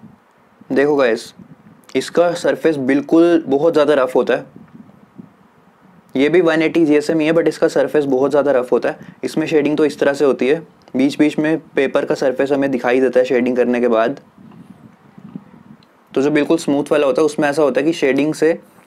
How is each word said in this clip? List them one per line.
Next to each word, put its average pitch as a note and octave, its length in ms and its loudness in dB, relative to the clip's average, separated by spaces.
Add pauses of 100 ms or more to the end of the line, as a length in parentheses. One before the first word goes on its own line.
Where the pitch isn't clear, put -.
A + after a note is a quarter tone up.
(720)
देखो C#3 240 2
guys, A#2+ 380 -2 (600)
इसका E3 380 0
surface D#3+ 420 -2
बिल्कुल D3 720 2
बहुत C#3+ 260 0
ज़्यादा D3+ 200 2
रफ B2+ 220 0
होता A#2+ 180 2
है। C#3+ 120 -4 (1700)
ये C#3 140 2
भी E3+ 120 4
वन D#3+ 200 0
एटी D#3+ 240 2
जीएसएम D3 340 2
ही D3+ 60 0
है, D#3+ 80 0
but D#3+ 140 0
इसका D#3+ 200 0
surface D3 380 0
बहुत C#3 260 0
ज़्यादा C#3+ 200 2
रफ B2+ 200 0
होता B2+ 180 0
है। D3+ 100 -10 (240)
इसमें D#3 240 -4
shading D3+ 300 0
तो D#3 80 2
इस D3 140 -4
तरह C#3+ 140 0
से C#3+ 120 0
होती B2+ 220 0
है, D#3+ 200 -2 (280)
बीच C#3 220 0
बीच D3+ 220 0
में D#3 180 0 (180)
paper C#3+ 300 0
का D3+ 100 -2
surface C3+ 360 -2
हमें C#3 200 0
दिखाई B2+ 280 0
देता B2+ 200 2
है B2+ 60 2
shading B2+ 320 0
करने A#2+ 240 0
के B2 60 0
बाद। A#2 320 0 (2000)
तो C3+ 60 0
जो D3 100 0
बिल्कुल D3+ 260 0
smooth C#3+ 340 -2
वाला D3 160 2
होता C3 140 0
है, D#3 40 4
उसमें D3+ 240 -2
ऐसा C#3+ 120 -2
होता C3+ 200 0
है C#3+ 40 -4
कि E3 80 0
shading C#3+ 400 0
से D#3+ 260 0 (280)